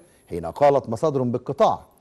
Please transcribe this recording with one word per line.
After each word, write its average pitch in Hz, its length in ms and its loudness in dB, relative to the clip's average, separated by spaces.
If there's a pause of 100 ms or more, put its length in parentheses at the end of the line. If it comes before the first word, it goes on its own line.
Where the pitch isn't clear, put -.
(300)
حين 85 160 -8
قالت 135 440 2
مصادر 135 320 -2
بالقطاع 123 580 -2 (220)